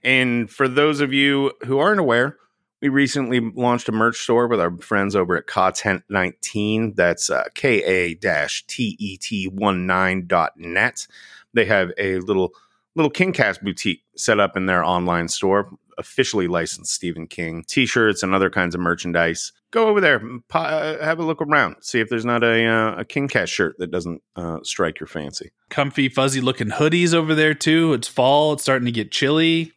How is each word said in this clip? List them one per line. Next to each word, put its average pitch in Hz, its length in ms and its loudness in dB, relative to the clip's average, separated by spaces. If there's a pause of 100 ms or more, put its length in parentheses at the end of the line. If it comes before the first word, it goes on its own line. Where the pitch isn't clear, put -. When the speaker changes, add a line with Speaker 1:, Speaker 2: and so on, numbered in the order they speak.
Speaker 1:
And 123 440 2
for 135 200 -2
those 143 320 2
of 139 120 0
you 139 400 2 (140)
who 135 140 0
aren't 196 200 2
aware, 131 380 2 (460)
we 143 60 0
recently 131 500 0
launched 120 500 -2
a - 20 -2
merch 113 260 2
store 120 300 2
with 117 140 0
our 87 160 -2
friends 98 380 -2
over 90 200 2
at - 120 -4
Content 92 600 0
nineteen. 104 880 -2
That's, 87 380 0
uh, 65 140 -2 (100)
K 120 280 0
A 90 300 0
dash 80 540 -4
T 110 320 -4
E 95 180 -8
T 95 300 -6
one 95 400 -2
nine 92 400 0
dot 85 280 2
net. 87 520 -4 (480)
They 113 100 4
have 95 320 2
a 95 220 -2
little, 92 320 0 (440)
little 156 160 2
Kingcast 143 520 -2
boutique 92 400 -4 (120)
set 107 240 2
up 98 160 2
in 92 120 -2
their 90 160 2
online 87 460 0
store, 98 420 0 (260)
officially 101 500 -2
licensed 85 460 -4
Stephen 82 320 -8
King 82 420 -10
t-shirts 113 540 2
and 95 140 0
other 95 160 2
kinds 90 240 -2
of 90 60 -4
merchandise. 85 680 0 (200)
Go 226 160 2
over 208 120 2
there, 143 220 2 (260)
po-, 165 120 -2
uh, 156 440 -4
have 160 160 -2
a 170 40 -4
look 160 180 -2
around, 147 400 2
see - 180 -2
if 110 100 0
there's 113 140 -2
not 120 200 0
a, 113 220 4
uh, 110 320 2
a 107 80 -8
Kingcast 131 440 -2
shirt - 300 -2
that 85 120 -6
doesn't, 85 300 -6 (160)
uh, 85 260 -6
strike 82 380 -4
your 78 60 -12
fancy. - 440 -12 (180)
Speaker 2:
Comfy, 139 380 -2
fuzzy 135 320 0
looking 123 300 -2
hoodies 165 440 2
over 156 220 2
there 156 180 4
too. 160 400 2
It's 117 140 -2
fall. 147 460 4
It's 135 100 -6
starting 127 220 2
to 120 60 0
get 110 200 -4
chilly. 160 640 0